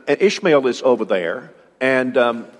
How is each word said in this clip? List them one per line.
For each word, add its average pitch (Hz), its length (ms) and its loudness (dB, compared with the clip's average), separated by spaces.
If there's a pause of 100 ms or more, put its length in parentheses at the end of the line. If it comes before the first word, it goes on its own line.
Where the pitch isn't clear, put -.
and 143 120 0
Ishmael 180 460 2
is 120 160 -2
over 120 240 2
there, 98 480 -4 (260)
and, 131 380 -2
um, 117 300 0 (120)